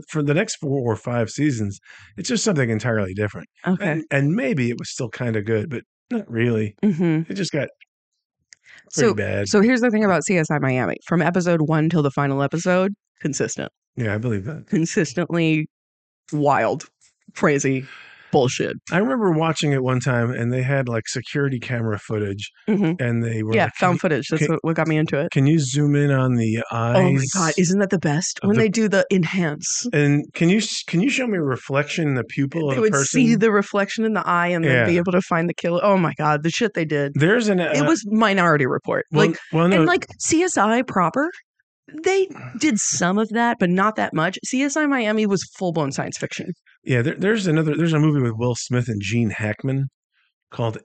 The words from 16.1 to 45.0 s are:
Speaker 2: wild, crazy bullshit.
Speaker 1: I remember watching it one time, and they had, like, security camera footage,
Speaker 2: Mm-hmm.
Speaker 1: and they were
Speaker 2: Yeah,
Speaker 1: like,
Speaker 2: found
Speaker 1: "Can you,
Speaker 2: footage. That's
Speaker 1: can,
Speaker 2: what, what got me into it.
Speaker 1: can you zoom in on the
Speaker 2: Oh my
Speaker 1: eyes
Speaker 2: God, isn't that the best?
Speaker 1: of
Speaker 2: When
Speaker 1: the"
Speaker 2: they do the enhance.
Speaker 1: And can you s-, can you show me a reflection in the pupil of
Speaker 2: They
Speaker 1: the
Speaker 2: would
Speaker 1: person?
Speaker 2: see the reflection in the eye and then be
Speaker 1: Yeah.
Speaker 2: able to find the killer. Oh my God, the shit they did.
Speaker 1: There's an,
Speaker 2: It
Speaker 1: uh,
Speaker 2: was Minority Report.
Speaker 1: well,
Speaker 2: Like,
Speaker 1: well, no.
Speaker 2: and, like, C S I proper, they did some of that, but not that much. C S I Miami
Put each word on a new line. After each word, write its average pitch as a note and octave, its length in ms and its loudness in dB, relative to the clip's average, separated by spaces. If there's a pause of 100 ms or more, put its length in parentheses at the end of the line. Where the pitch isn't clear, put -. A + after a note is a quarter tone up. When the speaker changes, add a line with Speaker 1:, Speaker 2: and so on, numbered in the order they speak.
Speaker 2:
wild, C#3 540 0 (500)
crazy C#3 500 0 (460)
bullshit. - 460 0 (140)
Speaker 1:
I E3+ 80 2
remember A3 320 2
watching D#3 400 0
it C3+ 100 0
one B2+ 180 0
time, A#2+ 300 0
and B2 240 -2
they B2+ 80 -2
had, C3+ 260 0
like, A2+ 200 -4
security C3+ 520 -4
camera A2+ 380 -4
footage, G#2 540 -6 (160)
Speaker 2:
Mm-hmm. F#3 360 0
Speaker 1:
and A#2 200 0
they A2+ 180 -4
were G#2+ 140 -2
Speaker 2:
Yeah, G3+ 80 4
Speaker 1:
like, - 100 -2
Speaker 2:
found F#3 200 2
Speaker 1:
"Can - 20 -
you, - 40 -2 (180)
Speaker 2:
footage. B2 120 -4
That's D#3 140 0
Speaker 1:
can, D#3 80 0
Speaker 2:
what, D#3 120 -2
what D#3+ 120 0
got D#3+ 120 0
me D#3 100 0
into D#3 220 0
it. E3+ 120 -4
Speaker 1:
can C#3 160 4
you D#3+ 100 4
zoom C#3+ 380 2
in C#3+ 160 2
on C3 240 2
the A2+ 240 0 (120)
Speaker 2:
Oh A#2 220 0
my - 60 4 (200)
Speaker 1:
eyes C3 140 -2
Speaker 2:
God, E3 240 0
isn't F#3 220 2
that G3 100 0
the G3+ 80 0
best? D#3 460 -2
Speaker 1:
of G3 60 0
Speaker 2:
When G#3 80 4
Speaker 1:
the" A3+ 40 4
Speaker 2:
they A3 80 4
do G#3+ 180 0
the F#3+ 240 2
enhance. F3 840 -2
Speaker 1:
And D3 420 2
can E3+ 140 2
you G3+ 80 4
s-, - 260 -4
can E3+ 180 -2
you C4+ 80 2
show B3+ 160 -2
me G#3 140 -2
a - 20 -2
reflection D3 640 -2
in C#3+ 60 0
the B2 100 -2
pupil C#3+ 460 -4
of - 0 -
Speaker 2:
They C3+ 60 0
Speaker 1:
the A3+ 60 0
Speaker 2:
would A3 100 4
Speaker 1:
person? C#3 160 2
Speaker 2:
see A#3 260 4
the A3 180 4
reflection G3+ 540 0
in A3 80 0
the F3+ 140 -2
eye F3 220 2
and E3+ 140 0
then B2+ 220 4
be E3+ 80 2
Speaker 1:
Yeah. F3 60 2
Speaker 2:
able F3 140 0
to F3+ 100 2
find E3+ 260 0
the E3 60 -6
killer. E3+ 260 -2
Oh G3 160 4
my D#3+ 220 2
God, D3+ 240 0
the E3 80 0
shit G#3+ 240 -2
they E3+ 100 -2
did. D3 300 -2
Speaker 1:
There's G#3 320 4
an, F#3+ 120 2
Speaker 2:
It E3 220 0
Speaker 1:
uh, D3 40 2
Speaker 2:
was - 200 0
Minority G3 600 2
Report. - 440 -2
Speaker 1:
well, D3+ 180 4
Speaker 2:
Like, E3 100 -6 (120)
Speaker 1:
well, E3 180 2
no. G3 80 4
Speaker 2:
and, D#3+ 100 4
like, - 180 0 (140)
C E4+ 240 2
S F#4 120 -2
I A3+ 280 2
proper, B3+ 480 0 (720)
they F#4+ 240 2 (320)
did D4 180 2
some F#3 400 0
of A3 120 0
that, A#3 300 0
but F3+ 120 2
not G3 240 2
that G#3 180 -2
much. E3 320 -2
C B3+ 160 -2
S C#4 160 -2
I D4+ 80 0
Miami A3 400 0